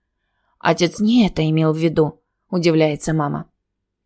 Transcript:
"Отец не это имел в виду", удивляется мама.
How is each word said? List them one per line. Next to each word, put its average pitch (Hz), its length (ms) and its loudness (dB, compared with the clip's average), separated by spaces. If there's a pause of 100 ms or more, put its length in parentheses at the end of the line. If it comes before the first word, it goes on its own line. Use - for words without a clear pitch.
(600)
"Отец 170 400 -2
не 220 260 4
это 156 240 -2
имел 156 240 2
в 156 40 -4
виду", 160 440 -2 (280)
удивляется 160 640 0
мама. 151 360 -4 (560)